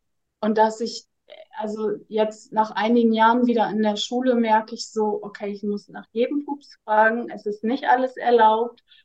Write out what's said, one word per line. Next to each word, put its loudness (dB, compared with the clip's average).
und 0
dass 2
ich, -10
also -6
jetzt -4
nach -2
einigen 2
Jahren 4
wieder 2
in 0
der 0
Schule -2
merke 0
ich -14
so, -4
okay, -10
ich -14
muss -6
nach -18
jedem -2
Pups -12
fragen, 2
es -12
ist -6
nicht -2
alles 0
erlaubt 2